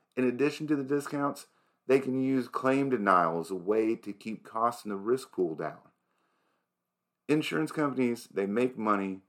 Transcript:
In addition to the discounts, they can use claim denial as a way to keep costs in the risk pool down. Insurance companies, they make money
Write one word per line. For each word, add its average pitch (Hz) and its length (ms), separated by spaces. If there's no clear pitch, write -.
In 127 80
addition 139 440
to 151 80
the 139 80
discounts, 143 640
they 127 140
can 127 180
use 131 300
claim 135 400
denial 90 520
as 82 100
a 95 40
way 110 420
to 104 180
keep - 280
costs 117 440
in - 20
the 101 80
risk 117 360
pool 82 220
down. 76 380
Insurance 151 440
companies, 127 600
they 98 140
make 120 320
money 98 500